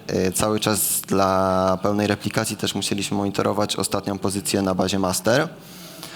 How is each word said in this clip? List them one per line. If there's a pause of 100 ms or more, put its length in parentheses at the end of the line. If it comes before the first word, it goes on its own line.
e,
cały
czas
dla
pełnej
replikacji
też
musieliśmy
monitorować
ostatnią
pozycję
na
bazie
master, (680)